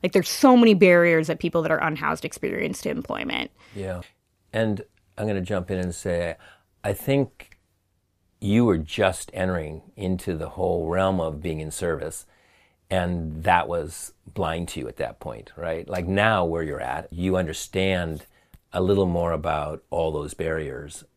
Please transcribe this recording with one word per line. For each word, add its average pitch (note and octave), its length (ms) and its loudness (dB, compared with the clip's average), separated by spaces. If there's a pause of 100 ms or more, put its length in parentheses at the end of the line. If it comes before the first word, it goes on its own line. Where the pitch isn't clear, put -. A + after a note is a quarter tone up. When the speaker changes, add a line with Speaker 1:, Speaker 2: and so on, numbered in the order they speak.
Speaker 1:
Like, F#3 80 0
there's - 180 4
so B3+ 280 8
many A#3 160 8
barriers F3 540 6
that D#3 120 -4
people E3 220 0
that D#3+ 100 0
are D#3 100 2
unhoused D#3 440 -2
experience - 560 -4
to - 80 -4
employment. - 600 -6 (220)
Speaker 2:
Yeah. F#2+ 280 -6 (500)
And A2 300 0 (360)
I'm G#2+ 100 -2
gonna G2 120 0
jump F#2 320 -2
in F#2 80 -2
and F2+ 160 -4
say, E2+ 400 -4 (480)
I - 80 0
think - 680 -2 (840)
you G#2+ 240 4
were F#2+ 120 6
just F2+ 560 -2
entering E2 480 -4 (140)
into F#2 400 -2
the D#2 140 -8
whole F2 380 -2
realm F#2 340 2
of D#2 200 -4
being D#2+ 200 -4
in D2+ 100 -8
service, D#2+ 540 -6 (640)
and E2+ 540 -2
that F2 240 4
was E2 460 -6 (140)
blind E2 420 -4
to - 120 -8
you B1 60 -6
at - 100 -12
that A#1+ 220 -8
point, A1+ 360 -12
right? E2 320 -6
Like, F#2 200 -4
now G2 380 4
where E2 160 0
you're D2+ 200 -4
at, C2 300 -6
you F#2 260 0
understand F2 880 -2 (480)
a F2+ 80 0
little G2 260 4
more E2+ 240 0
about D2+ 580 -2
all D#2 220 0
those D2+ 220 -6
barriers. D#2 680 -6 (140)